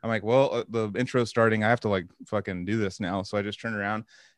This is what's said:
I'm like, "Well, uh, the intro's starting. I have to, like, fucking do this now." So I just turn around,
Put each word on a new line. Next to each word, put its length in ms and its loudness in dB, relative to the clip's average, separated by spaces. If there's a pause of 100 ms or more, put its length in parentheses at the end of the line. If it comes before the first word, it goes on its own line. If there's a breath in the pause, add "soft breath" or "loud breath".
I'm 80 -6
like, 140 -2
"Well, 320 4
uh, 140 -2
the 280 -2
intro's 320 0
starting. 360 4
I 40 4
have 120 4
to, 80 -2
like, 180 0 (200)
fucking 400 -4
do 120 0
this 220 -2
now." 220 -2
So 140 -6
I 60 0
just 180 -6
turn 140 -6
around, 300 -4 (340 soft breath)